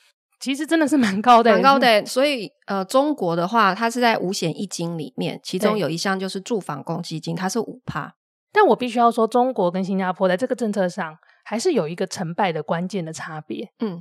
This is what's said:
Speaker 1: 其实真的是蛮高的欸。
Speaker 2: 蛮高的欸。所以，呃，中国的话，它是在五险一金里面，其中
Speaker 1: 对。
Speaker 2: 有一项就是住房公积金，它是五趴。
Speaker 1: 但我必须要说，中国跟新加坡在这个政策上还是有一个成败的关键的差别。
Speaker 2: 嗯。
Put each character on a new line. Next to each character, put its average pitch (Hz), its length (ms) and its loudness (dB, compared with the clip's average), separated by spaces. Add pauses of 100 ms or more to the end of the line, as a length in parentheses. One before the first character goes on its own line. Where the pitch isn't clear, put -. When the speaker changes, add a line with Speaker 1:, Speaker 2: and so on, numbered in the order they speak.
(400)
Speaker 1:
其 262 140 -4
实 294 100 -4
真 330 140 2
的 311 80 4
是 302 100 2
蛮 208 240 2
高 233 220 8
的 226 80 6
欸。 208 40 6
Speaker 2:
蛮 185 80 4
高 277 140 6
的 262 120 2
欸。 214 160 4
所 254 200 0
以， 262 240 -2 (180)
呃， 196 180 -2
中 277 280 2
国 180 220 -2
的 175 140 0
话， 208 260 2
它 233 160 -2
是 240 100 -4
在 233 180 4
五 180 140 -2
险 170 240 -4
一 208 80 -6
金 170 320 -6
里 - 200 -8
面， - 260 -4
其 - 160 -6
中 208 140 2
Speaker 1:
对。 214 80 -2
Speaker 2:
有 151 100 -2
一 165 60 -4
项 190 200 -2
就 190 120 -6
是 190 120 -8
住 202 200 -4
房 147 240 -10
公 165 180 -6
积 160 160 -10
金， 165 160 -6
它 180 140 -4
是 233 100 -4
五 247 260 -6
趴。 - 300 -8 (380)
Speaker 1:
但 415 120 4
我 254 120 4
必 247 120 -4
须 233 120 -2
要 233 100 6
说， 226 160 2
中 254 260 2
国 208 160 0
跟 185 160 -2
新 190 140 -2
加 185 140 -2
坡 190 160 0
在 180 80 2
这 247 100 -2
个 247 80 -4
政 220 180 -2
策 196 160 0
上 165 260 -8 (300)
还 214 140 -6
是 349 140 0
有 185 140 2
一 165 80 -8
个 185 120 -4
成 175 280 -6
败 190 160 0
的 156 120 -4
关 175 240 -4
键 180 180 -6
的 156 80 -10
差 160 280 -12
别。 - 280 -10 (120)
Speaker 2:
嗯。 180 200 -6